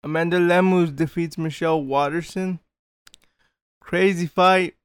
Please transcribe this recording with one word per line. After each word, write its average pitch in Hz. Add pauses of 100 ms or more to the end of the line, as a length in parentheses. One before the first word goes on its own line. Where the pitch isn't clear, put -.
Amanda 165
Lemus 175
defeats 160
Michelle 160
Waterson. 156 (1200)
Crazy 180
fight. 185 (100)